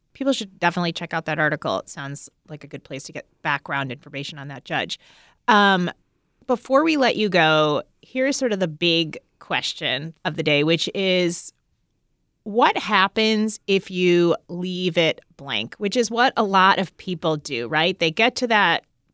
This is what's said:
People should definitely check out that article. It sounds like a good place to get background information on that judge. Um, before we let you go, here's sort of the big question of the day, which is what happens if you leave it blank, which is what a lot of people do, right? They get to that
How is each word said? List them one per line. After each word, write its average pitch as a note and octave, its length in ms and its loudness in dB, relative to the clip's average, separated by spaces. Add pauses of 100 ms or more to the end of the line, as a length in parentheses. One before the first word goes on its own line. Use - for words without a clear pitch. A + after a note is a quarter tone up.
(120)
People C4+ 200 -2
should G3+ 260 -8
definitely E3+ 340 0
check E3+ 220 -10
out D#3+ 120 -6
that D#3 120 -4
article. D3 400 -2
It - 100 -12
sounds C#3 400 -14 (200)
like D3+ 160 -16
a - 20 -18
good C#3+ 160 -16
place C3 220 -14
to - 80 -16
get - 140 -14 (160)
background C#3 500 -2
information C#3+ 480 -12
on C#3 80 -12
that C#3 160 -16
judge. A#2+ 340 -6 (480)
Um, G3 420 4 (600)
before C4 340 2
we D#4+ 140 2
let B3+ 180 2
you G#3+ 140 0
go, D#3 560 4 (180)
here's C4 340 -2
sort B3+ 160 0
of G3 60 -2
the F#3+ 80 0
big E3 520 0 (200)
question C#3+ 760 -4 (120)
of F3+ 100 -4
the D3+ 80 -4
day, D3 220 4
which E3 320 2
is F3+ 560 0 (920)
what A3+ 340 2
happens G#3+ 920 0
if F#3+ 200 0
you F3 460 4 (140)
leave F3+ 500 -4
it D#3+ 220 2 (160)
blank, A#2+ 400 -8
which G#3 200 -4
is A#3+ 140 0
what A#3+ 260 2
a - 60 2
lot G3 380 4
of F3+ 160 -6
people E3 400 -4
do, A#2+ 320 -6
right? D#3+ 320 0
They E3 100 0
get A3+ 260 0
to B3 120 -2
that G3 360 2 (300)